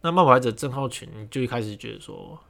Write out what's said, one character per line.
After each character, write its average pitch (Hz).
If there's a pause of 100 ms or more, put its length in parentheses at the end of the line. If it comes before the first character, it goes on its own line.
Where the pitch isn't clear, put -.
那 170
冒 175
牌 151
者 127
症 123
候 135
群， -
你 107
就 131
一 123
开 120
始 107
觉 113
得 101
说 - (100)